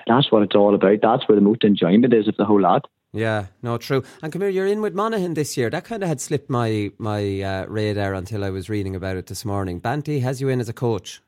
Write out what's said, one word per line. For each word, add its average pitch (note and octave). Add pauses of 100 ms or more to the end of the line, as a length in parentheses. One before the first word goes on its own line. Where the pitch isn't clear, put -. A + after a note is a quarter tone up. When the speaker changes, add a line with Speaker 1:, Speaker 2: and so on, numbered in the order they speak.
Speaker 1:
that's B2
what A2
it's F#2
all G2+
about. G2
That's A2+
where G#2+
the G#2
most G#2
enjoyment G#2
is A2
of G#2+
the G2+
whole G#2
lot. F#2+ (260)
Speaker 2:
Yeah, G#2+ (180)
no, A#2+
true. C3 (180)
And D#3
come F3
here, G3+
you're F#3+
in G#3
with G#3
Monaghan G3
this D3
year. A#2+
That D3+
kinda G3+
had D#3
slipped -
my, A2
my, G#2
uh, G2
radar G#2
until F#2+
I G2
was F#2+
reading G2
about F#2+
it F2
this -
morning. G2
Banty C#3+
has B2+
you C3+
in B2+
as A2+
a A2+
coach -